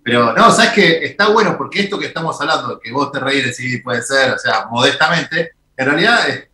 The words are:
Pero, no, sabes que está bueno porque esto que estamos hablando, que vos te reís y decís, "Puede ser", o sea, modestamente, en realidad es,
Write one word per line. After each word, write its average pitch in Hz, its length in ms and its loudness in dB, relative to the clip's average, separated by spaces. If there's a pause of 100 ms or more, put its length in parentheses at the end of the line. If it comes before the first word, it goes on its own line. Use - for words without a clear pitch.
Pero, 117 300 2
no, 226 180 6
sabes 220 200 4
que 165 320 4
está 202 240 0
bueno 208 280 2
porque 160 240 -6
esto 202 180 -4
que 143 80 -6
estamos 160 340 -6
hablando, - 380 -4
que 113 140 -14
vos 139 180 -2
te 143 80 -6
reís 135 260 -2
y 127 40 -2
decís, 123 340 -6
"Puede 120 200 -4
ser", 135 320 0
o - 40 -4
sea, 110 320 -2
modestamente, 156 840 0 (260)
en 131 80 -2
realidad 170 420 2
es, - 260 -8